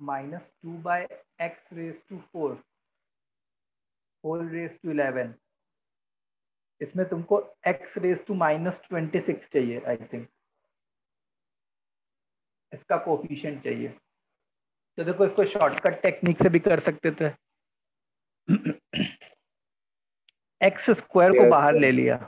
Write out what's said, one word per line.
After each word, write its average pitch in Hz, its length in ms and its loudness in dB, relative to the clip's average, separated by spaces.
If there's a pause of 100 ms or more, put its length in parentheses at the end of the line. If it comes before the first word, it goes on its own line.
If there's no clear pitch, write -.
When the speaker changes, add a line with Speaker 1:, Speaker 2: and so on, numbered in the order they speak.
Speaker 1:
minus 143 340 -10 (200)
टू 165 100 -14 (140)
by 175 100 -2 (460)
x 170 340 -12
raise 165 320 -14
to 190 80 -16 (160)
four 156 160 -6 (1800)
whole 165 180 -6 (120)
raise 165 260 -10
to 170 140 -10
eleven, 127 340 -2 (1500)
इसमें 180 280 -6
तुमको 170 300 -2 (300)
x - 260 -6 (100)
raise 180 200 -2
to 208 160 -6
minus 165 480 -2
twenty 165 400 -4
six - 240 -8
चाहिए, 123 280 -2
I 123 220 -6
think 120 240 -14 (2500)
इसका - 320 -4
coefficient 147 600 -6
चाहिए। 117 240 -8 (1080)
तो 165 60 -8
देखो, 175 200 0
इसको 196 220 2
shortcut 175 560 0
technique 175 400 0
से 190 60 6
भी 170 120 4
कर 165 200 2
सकते 156 300 -2 (100)
थे, 156 100 0 (1160)
<clears throat> - 560 -2 (1600)
एक्स 196 300 2
स्क्वायर 185 420 6
को 123 100 8
Speaker 2:
यस, 120 80 10
Speaker 1:
बाहर 147 220 6
Speaker 2:
sir। 156 80 4
Speaker 1:
ले 135 120 6
लिया, 127 240 2 (120)